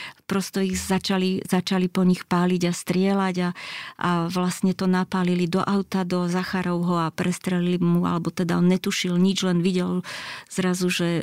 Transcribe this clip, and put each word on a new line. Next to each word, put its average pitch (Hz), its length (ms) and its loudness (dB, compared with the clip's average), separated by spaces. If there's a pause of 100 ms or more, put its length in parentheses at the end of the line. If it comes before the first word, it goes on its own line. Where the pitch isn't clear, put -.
(300)
prosto 190 320 -2
ich 185 160 -2
začali, 185 640 0
začali 185 480 0
po 185 160 2
nich 180 180 4
páliť 180 460 2
a - 20 -2
strieľať 190 680 0
a, 180 60 0 (500)
a - 120 0 (200)
vlastne 180 420 0
to 190 140 -2
napálili 180 640 0
do 185 100 2
auta, 190 460 0
do 180 240 0
Zacharovho 175 800 0
a - 20 -20
prestrelili 180 680 0
mu, 175 240 4
alebo 170 240 -2
teda 175 320 0
on 175 80 6
netušil 180 480 0
nič, 190 240 2
len 180 180 2
videl 180 460 0 (400)
zrazu, 185 420 0
že, 175 220 0 (120)